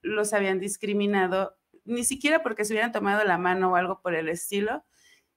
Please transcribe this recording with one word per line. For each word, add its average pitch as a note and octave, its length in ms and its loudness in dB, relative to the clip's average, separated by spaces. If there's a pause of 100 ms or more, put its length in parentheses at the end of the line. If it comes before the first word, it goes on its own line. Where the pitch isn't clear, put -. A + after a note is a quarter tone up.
los G#3 320 -2
habían G3 260 2
discriminado, G3 1000 0 (280)
ni A#3+ 200 -4
siquiera D4 380 0
porque G#3+ 220 -4
se G#3 80 -2
hubieran A3+ 200 0
tomado G3+ 320 2
la F#3 140 4
mano F#3 340 2
o F#3 40 4
algo F3+ 240 0
por F3 140 -4
el D#3+ 140 -2
estilo, G#3 560 -4 (520)